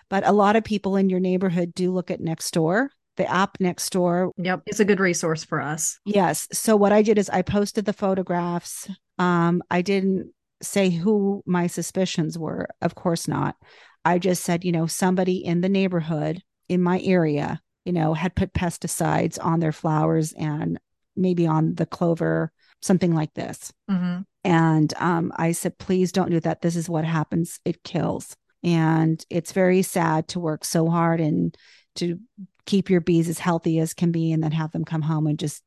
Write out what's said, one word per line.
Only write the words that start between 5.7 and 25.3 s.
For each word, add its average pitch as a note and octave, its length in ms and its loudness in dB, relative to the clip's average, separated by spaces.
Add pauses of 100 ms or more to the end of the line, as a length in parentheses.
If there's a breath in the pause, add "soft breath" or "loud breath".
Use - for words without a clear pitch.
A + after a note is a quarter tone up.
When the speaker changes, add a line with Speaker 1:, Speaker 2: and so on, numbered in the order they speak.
Speaker 1:
Yes. F#3+ 480 0
So - 240 2
what G3+ 160 4
I G#3+ 100 8
did G#3 160 4
is G3 120 0
I F#3 120 0
posted G3+ 440 -2
the G#3 80 -2
photographs. F3 920 -4 (300)
Um, F3 520 4
I F3+ 120 2
didn't F#3+ 500 0 (300)
say F#3+ 280 2
who G3 560 0
my F3 200 0
suspicions E3+ 720 -2
were. - 300 -6 (140)
Of E3+ 120 -2
course - 320 -2
not. - 300 -2 (480 soft breath)
I F3 160 4
just F#3 240 0
said, F3 200 -2
you F3 60 -2
know, E3 160 0
somebody F#3 580 0
in E3+ 180 0
the F#3 60 0
neighborhood E3+ 760 0 (260)
in F3+ 140 2
my F3+ 180 2
area, E3 600 0 (260)
you F3+ 60 -4
know, D#3+ 220 0
had F3 220 -4
put F#3+ 160 0
pesticides E3 920 -2
on E3 180 0
their D#3 120 0
flowers D#3 600 0
and D#3 440 -6 (380)
maybe F3+ 300 2
on D#3+ 280 2
the E3 120 -2
clover, D#3+ 640 -2 (300 soft breath)
something F3 320 2
like D#3 200 -2
this. - 380 -12 (180)
Speaker 2:
Mm-hmm. F3+ 300 -2 (240)
Speaker 1:
And, D#3+ 540 4
um, E3+ 380 -2